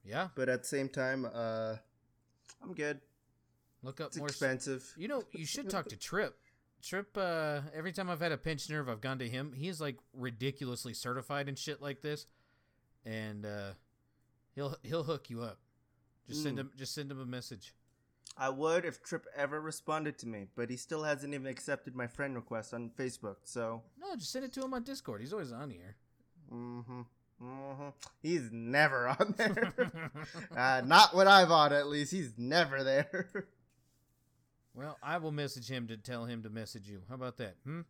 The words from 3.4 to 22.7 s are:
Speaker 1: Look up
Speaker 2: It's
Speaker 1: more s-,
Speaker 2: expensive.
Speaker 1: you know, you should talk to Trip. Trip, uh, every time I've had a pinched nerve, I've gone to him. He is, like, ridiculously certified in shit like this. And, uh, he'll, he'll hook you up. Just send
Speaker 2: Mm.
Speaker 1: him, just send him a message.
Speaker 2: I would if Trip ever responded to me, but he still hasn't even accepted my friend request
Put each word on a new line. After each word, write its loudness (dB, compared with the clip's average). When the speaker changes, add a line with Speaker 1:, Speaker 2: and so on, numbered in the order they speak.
Speaker 1:
Look -12
up -8
Speaker 2:
It's -10
Speaker 1:
more -4
s-, -4
Speaker 2:
expensive. -2
Speaker 1:
you -8
know, -2
you -8
should -4
talk -2
to -12
Trip. -4
Trip, -8
uh, 0
every -6
time -4
I've -2
had 0
a 0
pinched -4
nerve, -2
I've -4
gone -2
to -4
him. -4
He -6
is, -6
like, -4
ridiculously -4
certified -4
in -4
shit -8
like -8
this. -6
And, -6
uh, -6
he'll, -6
he'll -2
hook -4
you -8
up. -10
Just -6
send -2
Speaker 2:
Mm. -6
Speaker 1:
him, -10
just -10
send -8
him -10
a -10
message. -10
Speaker 2:
I 0
would 2
if -6
Trip -8
ever -2
responded -4
to -10
me, -8
but -2
he -4
still -6
hasn't -2
even -6
accepted -6
my -2
friend -4
request -6